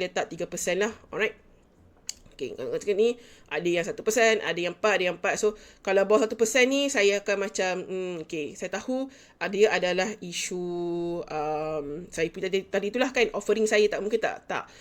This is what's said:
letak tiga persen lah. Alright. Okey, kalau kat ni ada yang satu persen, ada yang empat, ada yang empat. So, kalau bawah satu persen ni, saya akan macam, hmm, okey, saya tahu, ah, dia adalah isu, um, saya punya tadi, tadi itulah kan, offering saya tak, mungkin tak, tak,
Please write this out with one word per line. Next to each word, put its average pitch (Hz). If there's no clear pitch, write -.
letak 180
tiga 170
persen 180
lah. 220
Alright. 214
Okey, -
kalau 123
kat 180
ni 240
ada 170
yang 170
satu 185
persen, 220
ada 165
yang 175
empat, 202
ada 180
yang 170
empat. 165
So, 208
kalau 196
bawah 214
satu 226
persen 247
ni, 277
saya 202
akan 202
macam, 190
hmm, 180
okey, 160
saya 185
tahu, 262
ah, 180
dia 202
adalah 180
isu, 180
um, 151
saya 165
punya 190
tadi, 190
tadi 196
itulah 262
kan, 233
offering 214
saya 208
tak, 165
mungkin 214
tak, -
tak, 160